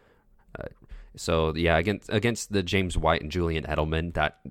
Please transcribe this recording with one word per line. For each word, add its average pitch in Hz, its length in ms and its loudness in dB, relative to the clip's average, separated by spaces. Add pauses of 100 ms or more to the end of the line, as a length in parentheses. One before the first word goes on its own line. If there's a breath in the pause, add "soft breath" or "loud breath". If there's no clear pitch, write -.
(580 soft breath)
Uh, - 80 -10 (500 soft breath)
so 80 380 2
yeah, 82 240 4
against, 95 340 -2
against 110 400 0
the 98 100 2
James 90 360 0
White 80 240 2
and 78 80 -8
Julian 82 340 0
Edelman, 80 500 -2
that 76 260 -2 (100)